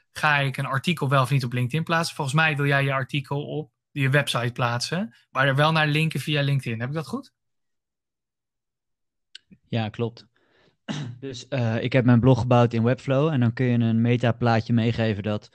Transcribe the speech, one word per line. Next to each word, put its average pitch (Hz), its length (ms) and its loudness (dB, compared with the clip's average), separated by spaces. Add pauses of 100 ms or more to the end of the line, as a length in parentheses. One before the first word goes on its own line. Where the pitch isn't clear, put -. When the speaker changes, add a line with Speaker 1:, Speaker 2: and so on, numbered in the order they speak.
(120)
Speaker 1:
ga 147 260 2
ik 139 200 -2
een 139 80 -4
artikel 135 440 -2
wel 139 120 4
of 127 80 0
niet 139 140 0
op 120 100 -6
LinkedIn 123 300 -2
plaatsen? 165 320 -2
Volgens 139 200 -4
mij 156 200 2
wil 143 100 -2
jij 139 180 2
je 135 100 -2
artikel 143 540 -6
op 147 240 -10 (200)
je 135 180 -2
website 131 420 0
plaatsen, 127 640 -4 (160)
maar 131 160 0
er 135 80 2
wel 151 160 4
naar 156 160 2
linken 151 320 -2
via 147 220 -2
LinkedIn. 135 380 -2
Heb 120 100 -6
ik 147 60 -8
dat 160 120 -8
goed? - 260 -10 (2250)
Speaker 2:
Ja, 113 220 -2
klopt. 117 360 -8 (600)
<clears throat> 143 340 -10
Dus, 135 280 -14
eh, 117 360 -2
ik 123 100 -2
heb 127 120 2
mijn 123 140 6
blog 123 200 6
gebouwd 120 340 4
in 113 100 0
Webflow 131 500 0
en 135 60 0
dan 120 140 2
kun 127 120 -2
je 123 140 2
een 113 220 2
metaplaatje 120 720 2
meegeven 113 500 0
dat 107 320 -6